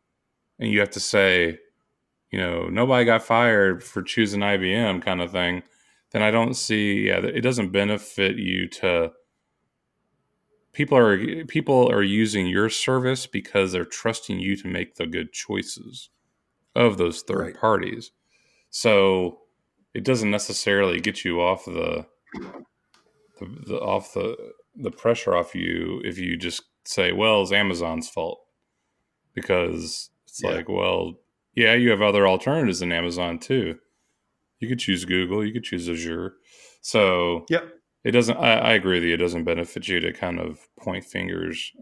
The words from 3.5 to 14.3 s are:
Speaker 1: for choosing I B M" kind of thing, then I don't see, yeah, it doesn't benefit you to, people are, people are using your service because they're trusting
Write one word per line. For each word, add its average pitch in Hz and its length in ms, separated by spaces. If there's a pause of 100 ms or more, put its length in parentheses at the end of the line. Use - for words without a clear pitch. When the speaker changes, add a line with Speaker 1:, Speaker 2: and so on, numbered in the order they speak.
Speaker 1:
for - 200
choosing 101 400
I 101 140
B 92 160
M" 104 280
kind 90 200
of 85 100
thing, 90 320 (480)
then 107 100
I 107 100
don't 117 220
see, 104 540
yeah, 95 120
it 107 220
doesn't 117 300
benefit 101 680
you 92 300
to, 85 460 (1600)
people 143 240
are, 117 480
people 131 460
are 104 120
using 104 440
your 98 220
service 127 560
because - 460
they're 90 140
trusting - 540